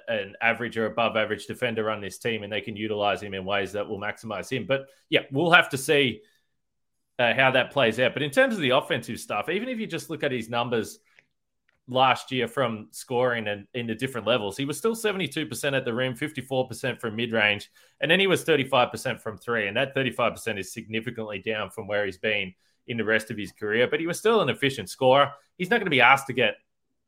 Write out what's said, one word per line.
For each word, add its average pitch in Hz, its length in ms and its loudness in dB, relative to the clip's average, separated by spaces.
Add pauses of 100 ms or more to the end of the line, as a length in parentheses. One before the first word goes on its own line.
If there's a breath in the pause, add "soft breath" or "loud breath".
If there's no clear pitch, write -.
an 104 340 -4
average 113 380 -2
or 113 80 0
above 113 300 0
average 104 300 -2
defender 113 440 -2
on 104 100 -4
this 95 180 -10
team, 110 260 -4
and 101 80 -8
they 104 80 -2
can 107 160 -10
utilize 104 440 0
him 101 140 -8
in 95 100 -6
ways 98 280 0
that 101 160 -4
will 101 100 -6
maximize 101 500 -8
him. 117 180 -4
But, 135 200 -2 (220 soft breath)
yeah, 160 140 2 (100)
we'll 165 180 2
have 170 200 8
to 139 60 -4
see, 139 440 2 (1000 soft breath)
uh, 117 160 4
how 131 160 4
that 123 220 2
plays 117 260 2
out. 123 140 4
But 127 100 -4
in 147 80 -4
terms 262 240 2
of 190 60 -4
the 127 100 2
offensive 127 480 0
stuff, 107 300 -4
even 208 200 -4
if 240 120 -6
you 208 80 -6
just 151 220 -8
look 160 120 -6
at 147 80 0
his 117 180 -4
numbers 120 520 -2 (880 soft breath)
last 127 460 2
year 120 160 0
from 113 440 -2
scoring 120 540 -2
and 101 280 -6
in 120 120 -4
the 113 80 -2
different 117 320 -6
levels, 107 300 0
he 139 80 -2
was 139 140 -4
still 226 160 0
seventy-two 190 520 -2
percent 139 280 -4
at 131 100 0
the 120 80 -2
rim, 127 220 -2
fifty-four 131 540 -4
percent 120 320 -6
from 110 160 -6
mid-range, 110 540 0 (300 soft breath)
and 147 100 0
then 185 100 6
he 196 60 4
was 175 160 2
thirty-five 135 480 4
percent 113 300 -6
from 107 160 -8
three. 110 320 -2
And 107 80 -4
that 135 160 0
thirty-five 120 400 0
percent 101 260 -6
is 92 140 -8
significantly 110 680 -8
down 107 300 -4
from 104 160 -12
where 104 200 0
he's 92 100 -6
been 101 380 -2 (320)
in 120 100 -6
the 110 80 -2
rest 110 260 2
of 113 60 -6
his 98 160 -8
career, 110 360 0
but 151 120 0
he 165 60 -4
was 175 120 -4
still 220 220 4
an 147 80 2
efficient 120 400 -2
scorer. 135 440 4 (260 loud breath)
He's 180 100 -4
not 233 120 4
gonna 185 100 -2
be 127 100 6
asked 131 280 8
to 127 40 -4
get 120 220 2 (540)